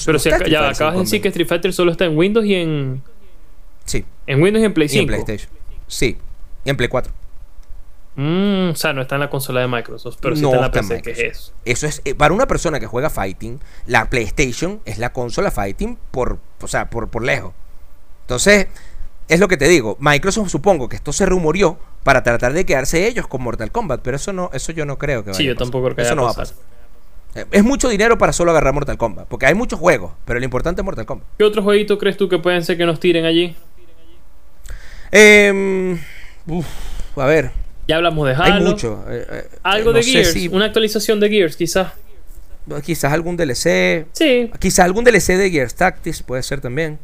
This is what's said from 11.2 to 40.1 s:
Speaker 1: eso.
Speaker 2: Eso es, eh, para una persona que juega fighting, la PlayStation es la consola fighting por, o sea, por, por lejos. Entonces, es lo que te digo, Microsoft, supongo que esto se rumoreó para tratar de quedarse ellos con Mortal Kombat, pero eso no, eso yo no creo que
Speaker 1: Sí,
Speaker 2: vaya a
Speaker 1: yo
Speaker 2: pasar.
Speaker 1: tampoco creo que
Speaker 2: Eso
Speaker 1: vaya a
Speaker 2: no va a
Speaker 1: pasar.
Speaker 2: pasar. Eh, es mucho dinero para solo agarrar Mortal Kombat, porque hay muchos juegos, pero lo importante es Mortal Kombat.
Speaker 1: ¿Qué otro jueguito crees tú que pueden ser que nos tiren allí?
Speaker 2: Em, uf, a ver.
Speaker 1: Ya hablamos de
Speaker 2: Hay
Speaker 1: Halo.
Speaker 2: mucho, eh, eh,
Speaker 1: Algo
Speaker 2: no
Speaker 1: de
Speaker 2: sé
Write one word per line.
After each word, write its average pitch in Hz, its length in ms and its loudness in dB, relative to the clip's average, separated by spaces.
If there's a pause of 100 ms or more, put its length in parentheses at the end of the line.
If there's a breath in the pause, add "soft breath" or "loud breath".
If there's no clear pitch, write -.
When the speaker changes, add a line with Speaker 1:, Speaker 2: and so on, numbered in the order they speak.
Speaker 1:
eso. 120 220 0
Speaker 2:
Eso - 0 -
es, - 160 -4
eh, 139 120 -2
para 151 180 4
una 262 140 2
persona 156 320 0
que 107 60 -4
juega 127 240 -2
fighting, 107 520 -6 (260 soft breath)
la 117 220 2
PlayStation 139 760 -2
es 95 140 -6
la 120 160 -4
consola 135 380 -2
fighting 143 460 -4 (140)
por, 120 280 0 (200)
o - 80 -8
sea, 117 220 -2
por, 110 180 -4
por 110 160 -4
lejos. 135 300 -2 (680)
Entonces, 190 460 4 (640 soft breath)
es 165 100 6
lo 202 80 6
que 190 80 2
te 139 140 2
digo, 110 320 4
Microsoft, 170 480 2
supongo 151 400 2
que - 80 -6
esto - 160 -6
se 202 140 2
rumoreó 180 520 2 (240 soft breath)
para 131 200 6
tratar 123 280 2
de 180 140 2
quedarse 165 420 2
ellos 226 200 -2
con 131 140 -6
Mortal 113 300 -4
Kombat, 160 300 -2
pero 127 160 -4
eso 202 160 -6
no, 180 200 -4
eso 151 200 -6
yo 156 120 -4
no 135 120 -6
creo 135 260 -2
que 98 100 -6
Speaker 1:
Sí, 95 100 -4
Speaker 2:
vaya 131 80 -2
a - 20 -2
Speaker 1:
yo - 20 -2
Speaker 2:
pasar. 127 100 -2
Speaker 1:
tampoco 127 200 -2
creo 120 100 0
que 123 60 -4
Speaker 2:
Eso 120 80 2
Speaker 1:
vaya 120 40 2
a - 20 2
Speaker 2:
no 131 80 0
va 117 80 2
a - 20 -2
Speaker 1:
pasar. - 220 -6
Speaker 2:
pasar. - 880 -12
Eh, - 140 2
es 202 60 8
mucho 262 240 4
dinero 220 300 4
para 170 160 4
solo 170 180 2
agarrar 139 220 4
Mortal 131 240 -2
Kombat, 98 320 -4
porque 123 160 -2
hay 143 80 6
muchos 208 260 -2
juegos, 139 320 2 (140)
pero 120 140 -2
lo 127 60 -2
importante 143 360 -2
es 196 40 -4
Mortal 127 200 -6
Kombat. - 220 -10 (100)
Speaker 1:
¿Qué 208 80 4
otro 214 180 2
jueguito 208 340 4
crees 196 200 0
tú 196 100 0
que 180 100 2
pueden 175 280 2
ser 170 120 0
que 175 80 2
nos 165 140 0
tiren 165 240 2
allí? 165 320 2 (1600 loud breath)
Speaker 2:
Em, 196 840 6 (500 loud breath)
uf, 165 180 -4 (500 loud breath)
a 135 100 -2
ver. 151 260 4 (360)
Speaker 1:
Ya 156 80 2
hablamos 160 320 2
de 127 80 2
Speaker 2:
Hay 165 160 6
Speaker 1:
Halo. 190 180 4
Speaker 2:
mucho, 113 400 -2
eh, 120 180 -6
eh, - 220 -10 (140)
Speaker 1:
Algo 214 260 2
Speaker 2:
no 233 80 6
Speaker 1:
de 233 60 6
Speaker 2:
sé 254 80 2